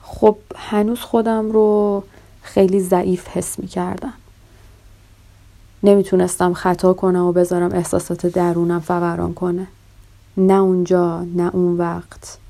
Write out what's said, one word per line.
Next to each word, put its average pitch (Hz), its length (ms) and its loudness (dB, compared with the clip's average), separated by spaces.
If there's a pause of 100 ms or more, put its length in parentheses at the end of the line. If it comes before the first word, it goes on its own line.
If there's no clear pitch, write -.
خب، - 360 2 (180)
هنوز 214 440 -2
خودم 220 520 -2
رو 208 520 2 (380)
خیلی 196 380 2
ضعیف 180 480 0
حس - 320 -8
می‌کردم. 190 540 -8 (1700)
نمیتونستم 185 680 2
خطا 185 400 2
کنم 185 300 0
و 180 80 2
بذارم 175 420 0
احساسات 175 520 -4
درونم 175 540 0
فوران 170 540 -4
کنه. 180 340 -4 (680)
نه 190 160 4
اونجا، 180 720 2 (120)
نه 175 200 -2
اون 175 220 0
وقت 170 600 -8 (120)